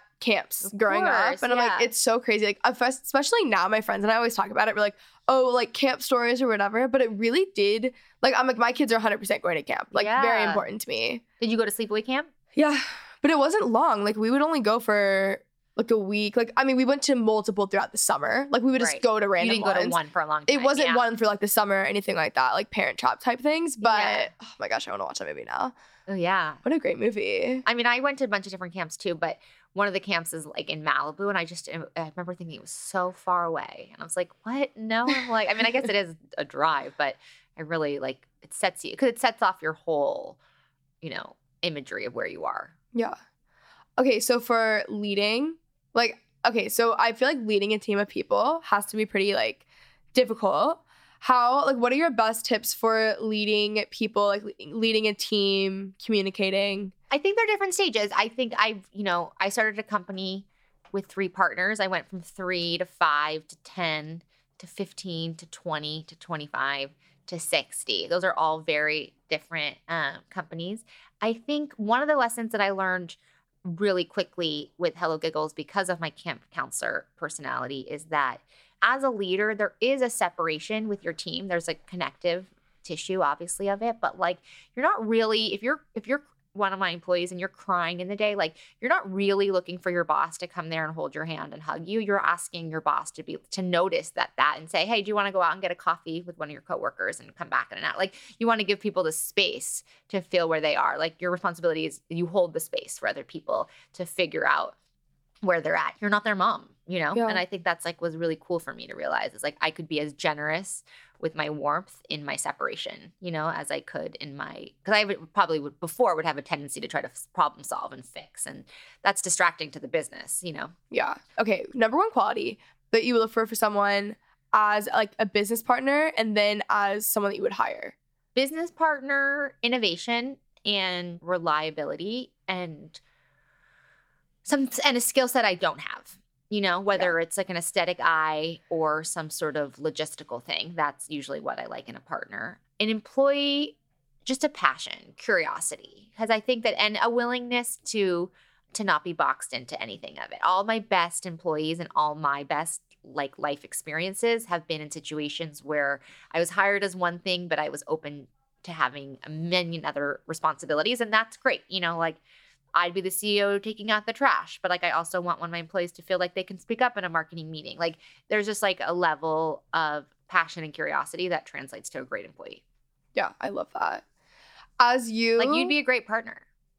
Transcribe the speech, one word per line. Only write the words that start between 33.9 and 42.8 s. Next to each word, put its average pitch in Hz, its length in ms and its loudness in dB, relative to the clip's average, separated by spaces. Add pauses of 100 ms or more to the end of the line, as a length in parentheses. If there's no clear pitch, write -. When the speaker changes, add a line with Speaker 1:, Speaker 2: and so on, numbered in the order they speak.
Speaker 2:
And - 80 -16
I - 20 -12
was 165 120 -8
like, 180 140 -2 (140)
"What? 269 320 -2
No." 226 320 0
I'm 254 220 0
like, 220 180 2
I 214 60 2
mean, 220 100 2
I 226 60 4
guess 247 180 2
it 202 60 2
is 175 200 0 (220)
a 147 80 -2
drive, 143 540 0
but 143 180 0 (400)
I 160 60 -10
really, 151 360 -2
like, - 300 -8 (140)
it - 100 -20
sets - 320 -2
you, - 100 -10
'cause 269 140 2
it 233 100 0
sets 226 220 0
off 190 220 0
your 160 100 -2
whole, - 640 -2 (640)
you 160 80 -12
know, - 280 -10 (260)
imagery 139 420 -4
of 123 100 -8
where - 120 -4
you - 180 -8
are. - 320 -6 (160)